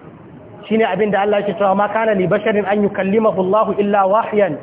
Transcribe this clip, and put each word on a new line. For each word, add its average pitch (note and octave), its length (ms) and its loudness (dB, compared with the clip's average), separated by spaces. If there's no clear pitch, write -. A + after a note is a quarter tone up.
Shi G#3+ 100 0
ne A3 60 2
abin G3+ 260 0
da G3 120 0
Allah G#3 180 0
ya G3+ 60 -4
ce G3+ 120 -4
cewa, F#3+ 160 2
"Ma G#3 140 2
kana A3 260 0
li F#3 140 0
basharin G#3 420 0
an G#3 160 0
yukallimahu G3 540 0
Allahu G3 400 0
illa G3+ 260 2
wahyan, F#3+ 560 0